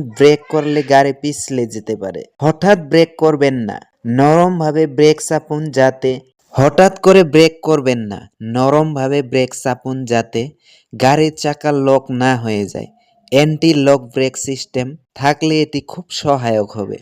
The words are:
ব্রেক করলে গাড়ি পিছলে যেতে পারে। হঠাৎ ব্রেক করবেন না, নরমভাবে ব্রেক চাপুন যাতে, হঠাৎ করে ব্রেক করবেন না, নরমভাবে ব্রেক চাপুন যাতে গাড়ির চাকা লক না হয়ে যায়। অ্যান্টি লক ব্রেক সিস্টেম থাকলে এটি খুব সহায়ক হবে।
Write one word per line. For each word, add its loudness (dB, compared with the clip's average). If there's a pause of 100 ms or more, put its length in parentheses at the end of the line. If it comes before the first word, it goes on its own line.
(180)
ব্রেক 6 (100)
করলে -2
গাড়ি 2
পিছলে -6
যেতে -8
পারে। -10 (200)
হঠাৎ 2 (120)
ব্রেক 4
করবেন 2 (100)
না, -8 (420)
নরমভাবে 2 (140)
ব্রেক 4
চাপুন -6 (100)
যাতে, 0 (420)
হঠাৎ 4
করে 6
ব্রেক 4 (100)
করবেন 0 (120)
না, -12 (360)
নরমভাবে 0
ব্রেক -2
চাপুন -6 (100)
যাতে -2 (520)
গাড়ির 2
চাকা -4 (160)
লক 2
না 0
হয়ে -4
যায়। -12 (420)
অ্যান্টি 2 (140)
লক 4 (120)
ব্রেক -2
সিস্টেম -8 (280)
থাকলে 0
এটি -4 (120)
খুব -16
সহায়ক -2
হবে। -10